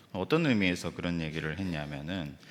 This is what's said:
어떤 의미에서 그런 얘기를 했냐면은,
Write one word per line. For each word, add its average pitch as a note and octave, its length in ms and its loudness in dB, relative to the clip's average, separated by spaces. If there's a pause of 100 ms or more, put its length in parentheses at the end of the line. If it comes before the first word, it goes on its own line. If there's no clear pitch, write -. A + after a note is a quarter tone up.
(120)
어떤 D3 320 2
의미에서 F#2 480 4
그런 E2+ 300 -2
얘기를 D#2 360 -4
했냐면은, D2+ 760 -6 (140)